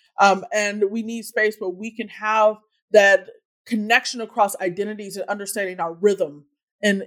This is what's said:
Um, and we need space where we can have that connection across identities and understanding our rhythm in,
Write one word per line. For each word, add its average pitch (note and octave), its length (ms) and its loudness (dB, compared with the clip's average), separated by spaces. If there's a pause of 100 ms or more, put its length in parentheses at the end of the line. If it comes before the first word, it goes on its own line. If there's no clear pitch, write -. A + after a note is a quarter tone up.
(200)
Um, G3 320 4
and G#3 380 0
we A3+ 120 -6
need A3+ 220 -10
space G#3+ 340 -2
where F#3+ 120 -6
we G3+ 240 -12
can G#3+ 140 -10
have G#3+ 480 0 (360)
that G3 360 6 (380)
connection A#3 540 -2
across G#3+ 400 0
identities G3 560 -6
and F#3+ 120 -8
understanding G3 520 -8
our E3+ 140 -4
rhythm E3+ 500 -2 (380)
in, G3 240 0